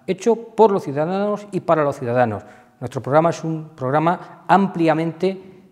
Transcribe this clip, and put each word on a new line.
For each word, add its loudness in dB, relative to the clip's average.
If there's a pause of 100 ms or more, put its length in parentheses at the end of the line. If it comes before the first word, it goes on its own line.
hecho 0
por 2
los -2
ciudadanos -4
y -4
para 2
los -2
ciudadanos. 0 (360)
Nuestro -8
programa 2
es -8
un -6
programa -2
ampliamente 2 (320)